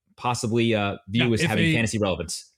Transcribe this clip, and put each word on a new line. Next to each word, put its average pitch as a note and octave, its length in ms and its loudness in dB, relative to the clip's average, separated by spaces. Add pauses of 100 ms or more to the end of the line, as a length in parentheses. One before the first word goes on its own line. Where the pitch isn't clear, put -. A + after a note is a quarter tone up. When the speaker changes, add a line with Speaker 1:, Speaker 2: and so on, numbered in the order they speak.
(160)
Speaker 1:
possibly, A#2 600 0
uh, G2+ 220 -2 (120)
view A#2 160 2
Speaker 2:
Yeah, A#2 80 2
Speaker 1:
as G#2+ 80 0
Speaker 2:
if E3+ 80 0
Speaker 1:
having G#2+ 160 2
Speaker 2:
a, D#3+ 80 2
Speaker 1:
fantasy A2+ 240 0
relevance. F2 600 -4